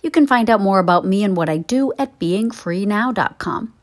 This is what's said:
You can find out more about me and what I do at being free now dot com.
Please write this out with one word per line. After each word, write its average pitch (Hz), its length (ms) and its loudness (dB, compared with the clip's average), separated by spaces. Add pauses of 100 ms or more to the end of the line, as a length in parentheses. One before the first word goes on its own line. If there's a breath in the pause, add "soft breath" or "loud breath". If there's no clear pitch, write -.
You 320 80 -4
can 294 160 4
find 240 220 2
out 220 100 4
more 196 200 2
about 175 260 2
me 196 180 0
and 190 140 0
what 165 100 0
I 160 80 -2
do 247 420 -2
at 269 220 -6
being 196 320 -2
free 185 340 -6
now 214 280 -2
dot 180 240 -4
com. - 460 -8